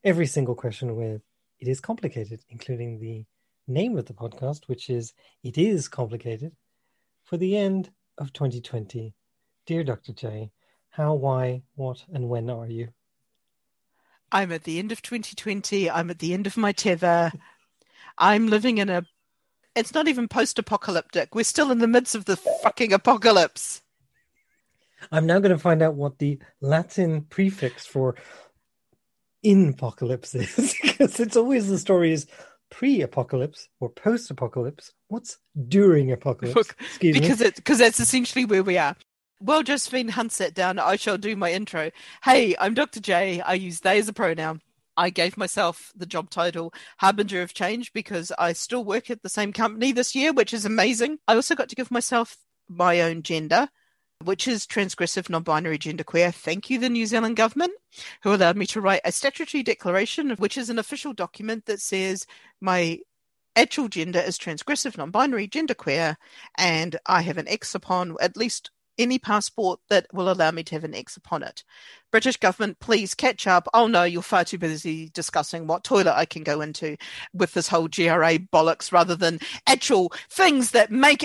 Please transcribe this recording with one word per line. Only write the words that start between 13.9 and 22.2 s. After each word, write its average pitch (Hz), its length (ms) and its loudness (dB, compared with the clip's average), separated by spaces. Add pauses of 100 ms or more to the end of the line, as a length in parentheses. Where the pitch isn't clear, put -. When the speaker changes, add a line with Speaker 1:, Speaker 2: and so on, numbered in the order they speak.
Speaker 2:
I'm 190 200 0
at 160 120 -8
the 165 140 -6
end 214 120 -6
of 233 120 -10
twenty - 340 -10
twenty. 196 540 -2
I'm 170 200 -2
at 170 80 -10
the 170 160 -4
end 196 120 -4
of 196 100 -8
my 208 160 2
tether. 170 580 2 (880)
I'm 208 320 6
living 214 300 2
in 202 100 0
a, 180 160 -2 (720)
it's 226 180 -4
not 311 140 2
even 247 200 0
post-apocalyptic. - 1040 -2
We're 233 100 0
still 285 260 2
in 240 80 2
the 233 100 4
midst 247 260 4
of 208 100 -8